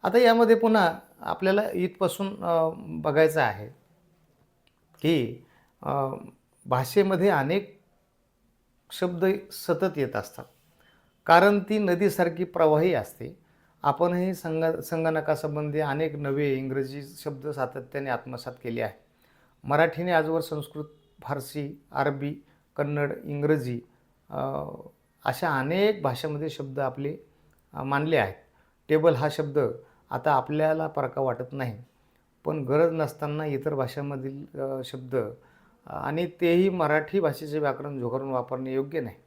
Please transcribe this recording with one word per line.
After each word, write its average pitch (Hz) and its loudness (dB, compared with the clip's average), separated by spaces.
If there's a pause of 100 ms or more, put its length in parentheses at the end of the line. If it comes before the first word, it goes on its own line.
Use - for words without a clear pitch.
आता 196 6
यामध्ये 226 8
पुन्हा 220 4 (200)
आपल्याला 190 2 (100)
इथपासून, 190 -2
अ, 165 4
बघायचं 156 2
आहे 104 -2 (1300)
की, 123 0 (360)
अ, 139 -2 (580)
भाषेमध्ये 185 2
अनेक 170 0 (1080)
शब्द 180 -2 (260)
सतत 170 -2
येत 131 -2
असतात, 107 -8 (800)
कारण 196 8
ती 214 -2
नदीसारखी 175 2
प्रवाही 165 4
असते. 120 -6 (440)
आपणही 175 2
संग-, 160 -2
संगणकासंबंधी 151 -2
अनेक 147 -2
नवे 143 0
इंग्रजी 131 -4
शब्द 139 -10
सातत्याने 139 -6
आत्मसात 127 -6 (100)
केले 117 -4
आहे. 107 -4 (680)
मराठीने 165 2
आजवर 160 2
संस्कृत, 151 -8 (360)
फारसी, 143 -8
अरबी, 139 -2 (400)
कन्नड, 147 -2 (100)
इंग्रजी, 143 0 (480)
अ, 135 -4 (640)
अशा 139 0
अनेक 190 0
भाषांमध्ये 147 -4
शब्द 139 -10
आपले, 139 -4 (560)
अ, 147 -8
मानले 143 2
आहेत. 98 2 (540)
टेबल 156 6
हा 135 0
शब्द 147 -2 (500)
आता 127 0
आपल्याला 156 2
परका 139 -4
वाटत 127 -2
नाही, 120 -6 (640)
पण 156 -2
गरज 151 2
नसताना 151 -4
इतर 143 -4
भाषांमधील, 139 -6
अ, 135 -6
शब्द 127 -10 (720)
आणि 160 -4 (140)
तेही 175 6
मराठी 156 2
भाषेचे 151 -2
व्याकरण 143 -4
झुगारून 131 -4
वापरणे 131 -4
योग्य 143 -2
नाही. 117 -8 (120)